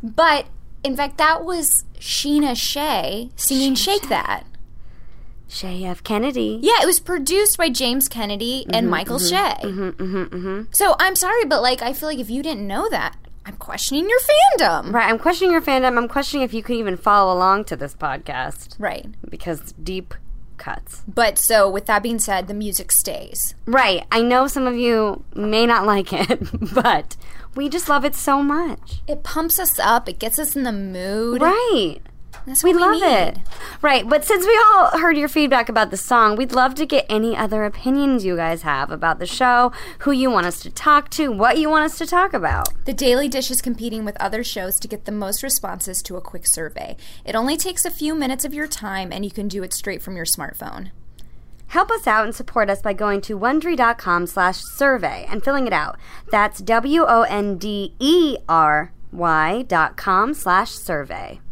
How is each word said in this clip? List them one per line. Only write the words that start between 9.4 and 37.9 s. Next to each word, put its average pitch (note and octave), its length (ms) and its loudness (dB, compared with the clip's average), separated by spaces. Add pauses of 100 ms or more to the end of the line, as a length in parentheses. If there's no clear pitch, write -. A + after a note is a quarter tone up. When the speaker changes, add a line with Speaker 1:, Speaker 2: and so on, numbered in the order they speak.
Speaker 2:
mm-hmm, F#3+ 220 -6
mm-hmm, F#3+ 320 -6 (140)
mm-hmm. F#3+ 260 -6 (100)
Speaker 1:
So G4 260 4
I'm F#4 160 0
sorry, G#4 300 2
but, C4+ 180 2
like, B3 200 0
I A#3+ 100 -4
feel D4+ 160 -6
like D4+ 100 -6
if G#3+ 120 -6
you B3+ 120 -4
didn't B3+ 240 -6
know A#3+ 220 -2
that, F3 280 -4 (300)
I'm G3+ 120 -14
questioning - 520 -4
your B4+ 80 4
fandom. C5+ 760 4
Speaker 2:
Right, A3+ 160 4
I'm A3+ 120 2
questioning F4+ 320 4
your E4 100 4
fandom. B3+ 340 2
I'm A#3+ 120 2
questioning C#4 340 -2
if B3 100 -2
you A3 120 -6
could B3 100 -2
even G#3 220 -2
follow G3+ 360 4
along F#3+ 340 2
to D#3+ 100 -6
this C#3+ 180 -8
podcast. C#3 840 -6
Speaker 1:
Right. - 260 -6 (240)
Speaker 2:
Because - 420 -8 (120)
deep F#3 300 -6 (420)
cuts. - 500 -10
Speaker 1:
But G#3 320 0
so, G3+ 320 6
with G3 160 -4
that G3+ 160 2
being A#3 160 -2
said, G3 300 -2
the G3+ 60 -6
music G#3 360 -6
stays. - 640 -2 (120)
Speaker 2:
Right. A3+ 440 2
I A3+ 100 2
know B3 280 4
some C4 180 -2
of B3 80 -2
you A3+ 580 0
may G#3+ 320 2
not A3+ 220 4
like G3 260 2
it, F#3+ 280 0 (200)
<laughs> F#3+ 140 -6
but F#3 420 2 (400)
we C#4+ 120 -2
just E4 200 -4
love C#4+ 160 2
it D4 100 0
so C#4 280 2
much. D4 680 -2
Speaker 1:
It - 160 -4
pumps D#4+ 340 -2
us F4 200 0
up. A#3 300 2
It F3+ 100 -8
gets A3 200 -2
us D4+ 160 -2
in C#4 80 -2
the B3 100 -2
mood. G3+ 680 -2
Speaker 2:
Right. F4 560 2 (480)
Speaker 1:
That's C4 180 -2
Speaker 2:
We F4+ 100 6
Speaker 1:
what F4 160 6
we F4 120 2
Speaker 2:
love E4+ 100 6
it. F#3+ 240 4
Speaker 1:
need. - 80 2 (380)
Speaker 2:
Right. B3+ 260 4
But D4 160 4
since F#4+ 220 2
we A4 200 8
all G4 320 8
heard E4 200 4
your D4 100 0
feedback C4 400 4
about A3 220 2
the F#3+ 80 -6
song, A3 360 6
we'd B3 160 0
love C4 260 4
to D#4 100 0
get - 240 2
any A3 260 2
other G#3+ 280 0
opinions C4 600 2